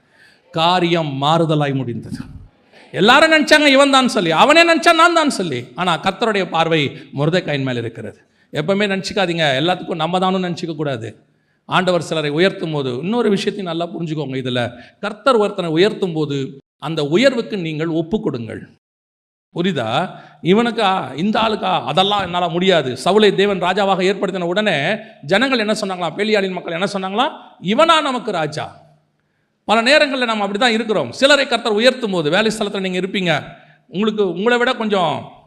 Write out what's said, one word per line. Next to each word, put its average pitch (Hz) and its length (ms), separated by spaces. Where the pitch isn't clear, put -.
காரியம் 165 720
மாறுதலாய் 151 520
முடிந்தது. 117 420
எல்லாரும் 269 400
நினைச்சாங்க 302 340
இவன் 277 260
தான் 262 160
சொல்லி, 175 240
அவனே 254 300
நினைச்சா 339 320
நான் 330 200
தான் 311 160
சொல்லி. 139 360
ஆனா 170 240
கர்த்தருடைய 196 500
பார்வை 160 480
மொர்தெக்காயின் 147 460
மேல 127 160
இருக்கிறது. 110 420
எப்பவுமே 196 360
நினைச்சுக்காதீங்க, 175 720
எல்லாத்துக்கும் 180 380
நம்ம 170 240
தானும் 185 240
நினைச்சுக்க 170 320
கூடாது. 127 480
ஆண்டவர் 175 360
சிலரை 160 280
உயர்த்தும் 165 420
போது, 131 280
இன்னொரு 226 300
விஷயத்தையும் 185 480
நல்லா 170 180
புரிஞ்சுக்கோங்க, 151 400
இதுல 123 360
கர்த்தர் 214 360
ஒருத்தனை 202 360
உயர்த்தும் 180 420
போது 139 440
அந்த 156 240
உயர்வுக்கு 220 540
நீங்கள் 160 300
ஒப்பு 165 340
கொடுங்கள். 113 480
புரியுதா? 165 540
இவனுக்கா, 190 760
இந்த 214 220
ஆளுக்கா, 196 440
அதெல்லாம் 190 380
என்னால 175 280
முடியாது. 160 560
சவுலை 196 300
தேவன் 190 260
ராஜாவாக 190 400
ஏற்படுத்தின 185 400
உடனே 180 540
ஜனங்கள் 233 380
என்ன 214 140
சொன்னாங்களா? 180 400
பேலியாளின் 196 380
மக்கள் 175 300
என்ன 202 120
சொன்னாங்களா? 202 380
"இவனா 311 380
நமக்கு 247 300
ராஜா?" 156 560
பல 226 120
நேரங்கள்ல 269 440
நம்ம 220 160
அப்படி 202 180
தான் 240 120
இருக்கிறோம். 214 400
சிலரை 277 360
கர்த்தர் 233 240
உயர்த்தும் 233 400
போது, 160 180
வேலை 208 300
ஸ்தலத்துல 202 200
நீங்க 185 200
இருப்பீங்க, 185 440
உங்களுக்கு, 208 440
உங்களை 220 260
விட 240 180
கொஞ்சம் 185 560